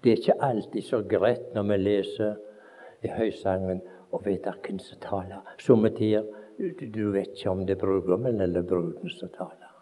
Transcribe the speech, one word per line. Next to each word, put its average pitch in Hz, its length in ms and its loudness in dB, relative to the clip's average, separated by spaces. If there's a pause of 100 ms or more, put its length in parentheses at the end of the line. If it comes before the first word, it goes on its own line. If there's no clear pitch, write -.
Det 120 100 8
er 107 40 6
ikke - 260 2
alltid 113 400 0
så - 240 -2
greit 104 480 2
når 104 140 0
vi 104 100 4
leser 104 600 0 (680)
i - 60 -2
Høysangen 95 720 0 (280)
og - 160 -6
vet 95 200 0 (180)
hvem 190 180 -6
som - 200 -20
taler. 95 400 -8 (200)
Somme 110 320 6
tider, 107 320 2 (320)
du, 175 320 -6
du 107 140 -4 (100)
vet 98 220 -2
ikke - 140 -2
om 95 160 -2
det 95 100 0
er 98 80 -4
brudgommen 98 580 2
eller 87 240 0
bruden 87 480 -2
som - 220 -14
taler. - 340 -14 (120)